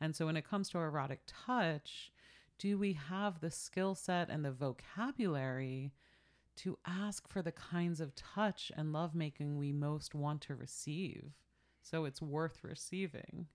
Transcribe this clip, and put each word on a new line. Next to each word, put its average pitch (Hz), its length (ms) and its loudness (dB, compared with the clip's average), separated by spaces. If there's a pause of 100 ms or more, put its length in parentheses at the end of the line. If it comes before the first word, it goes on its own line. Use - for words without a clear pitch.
And 156 140 2
so 160 100 2
when 160 120 4
it 151 120 -2
comes 196 200 2
to 180 100 0
erotic 143 480 0
touch, - 840 0 (480)
do 202 180 4
we 196 160 4
have 175 460 0
the 160 120 0
skill 190 440 0
set 175 340 2
and 151 140 0
the 139 80 2
vocabulary 135 1400 0 (640)
to - 300 -2
ask 196 420 -2
for 196 140 0
the 165 100 0
kinds 170 480 0
of 147 160 -4
touch - 600 0
and 156 180 0
lovemaking 151 640 0
we 143 140 2
most 147 440 0
want 147 260 0
to 143 140 -6
receive? 147 760 -6 (500)
So 160 240 0
it's 135 160 -4
worth 156 420 -2
receiving. - 920 -4